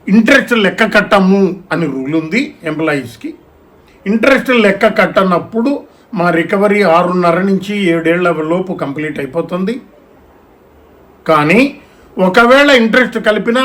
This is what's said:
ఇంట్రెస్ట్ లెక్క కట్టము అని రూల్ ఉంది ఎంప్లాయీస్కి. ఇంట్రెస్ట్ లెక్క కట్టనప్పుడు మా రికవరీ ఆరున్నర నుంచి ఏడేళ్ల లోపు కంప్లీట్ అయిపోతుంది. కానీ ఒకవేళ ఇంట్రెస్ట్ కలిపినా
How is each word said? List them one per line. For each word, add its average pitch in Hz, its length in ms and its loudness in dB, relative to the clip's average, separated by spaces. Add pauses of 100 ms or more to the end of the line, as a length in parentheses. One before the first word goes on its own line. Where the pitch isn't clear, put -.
(140)
ఇంట్రెస్ట్ 233 400 2 (100)
లెక్క 190 200 0 (120)
కట్టము 196 460 2 (320)
అని 160 120 -2 (100)
రూల్ 135 260 -4
ఉంది 165 200 -4 (280)
ఎంప్లాయీస్కి. 151 600 -6 (840)
ఇంట్రెస్ట్ 240 380 0 (140)
లెక్క 202 260 2 (100)
కట్టనప్పుడు 190 720 0 (480)
మా 170 80 0 (120)
రికవరీ 202 400 0 (160)
ఆరున్నర 175 420 0 (120)
నుంచి 196 260 -2 (180)
ఏడేళ్ల 170 380 0 (220)
లోపు 185 280 -4
కంప్లీట్ 147 420 -8
అయిపోతుంది. 175 520 -6 (1500)
కానీ 160 320 2 (680)
ఒకవేళ 247 400 4 (120)
ఇంట్రెస్ట్ 226 460 0
కలిపినా 220 380 0